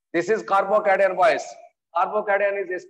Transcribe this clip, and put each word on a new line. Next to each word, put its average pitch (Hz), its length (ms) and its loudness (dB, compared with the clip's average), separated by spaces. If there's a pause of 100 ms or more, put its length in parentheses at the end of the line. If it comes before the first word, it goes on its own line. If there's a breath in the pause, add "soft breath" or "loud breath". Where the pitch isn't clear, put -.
(120)
This 170 160 -2
is 214 140 0
carbocation, 196 720 2
boys. 160 260 2 (520)
Carbocation 202 680 -2
is 175 180 -8
S - 80 -20